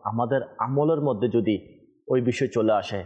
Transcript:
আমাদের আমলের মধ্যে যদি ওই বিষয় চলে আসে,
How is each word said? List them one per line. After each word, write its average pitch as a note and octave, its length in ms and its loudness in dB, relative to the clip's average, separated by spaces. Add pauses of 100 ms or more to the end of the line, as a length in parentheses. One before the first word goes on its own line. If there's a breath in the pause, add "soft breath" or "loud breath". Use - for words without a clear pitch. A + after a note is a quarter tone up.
আমাদের A#2+ 360 0 (180)
আমলের C#3+ 440 0
মধ্যে B2 260 0
যদি G#2+ 260 2 (540)
ওই C3 120 2
বিষয় A#2+ 300 0
চলে A2 240 2
আসে, G2+ 320 -2